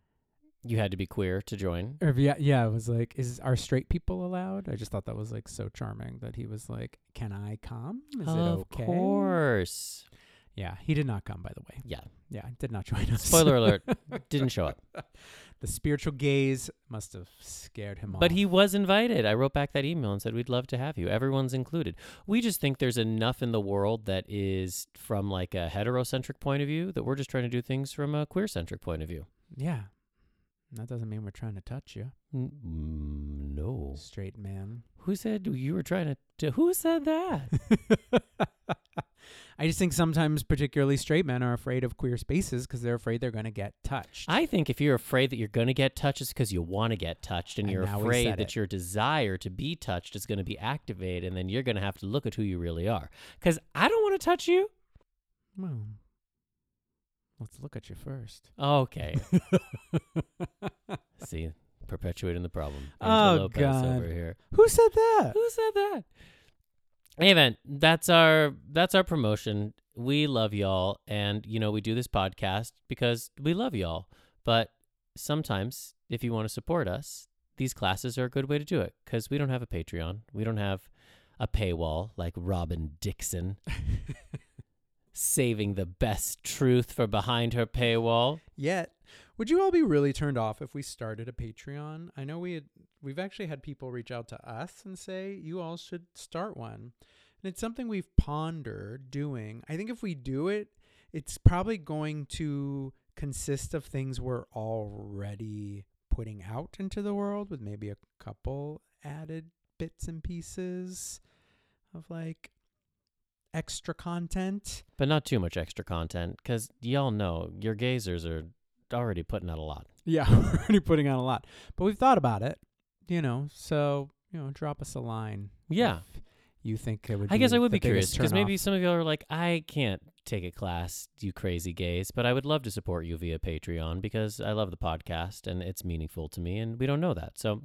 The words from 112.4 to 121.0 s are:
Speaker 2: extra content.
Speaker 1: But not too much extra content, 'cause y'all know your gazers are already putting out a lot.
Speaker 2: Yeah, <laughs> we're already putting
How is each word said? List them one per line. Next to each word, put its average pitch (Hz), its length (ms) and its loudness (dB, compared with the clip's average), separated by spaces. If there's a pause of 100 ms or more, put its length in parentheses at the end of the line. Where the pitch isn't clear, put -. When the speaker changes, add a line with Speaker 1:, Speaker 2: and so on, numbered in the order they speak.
Speaker 2:
extra - 400 -6
content. 185 880 -4 (140)
Speaker 1:
But 139 120 2
not 151 160 2
too 123 140 2
much 87 180 -2
extra - 260 -6
content, 85 600 -4
'cause 117 260 -4 (100)
y'all 131 320 0
know 87 480 -2
your 107 160 -2
gazers 104 500 -2
are 80 220 -6 (460)
already 113 300 -2
putting 95 260 -6
out 80 80 -6
a 78 40 -8
lot. 76 260 -10 (180)
Speaker 2:
Yeah, 160 240 4
<laughs> - 0 -
we're 117 300 8
already 208 200 6
putting 151 280 4